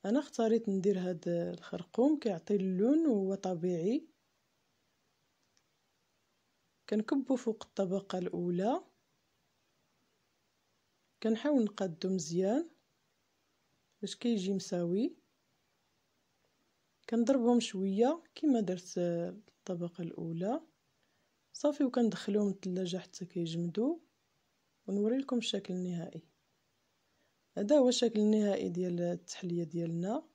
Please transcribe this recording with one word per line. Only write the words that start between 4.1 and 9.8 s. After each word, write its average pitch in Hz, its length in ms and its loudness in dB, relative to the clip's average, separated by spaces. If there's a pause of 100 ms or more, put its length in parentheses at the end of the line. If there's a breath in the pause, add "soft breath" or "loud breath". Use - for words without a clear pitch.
كنكبو 254 460 2
فوق 226 280 -4
الطبقة 190 540 -4
الأولى، 180 680 -2 (2500)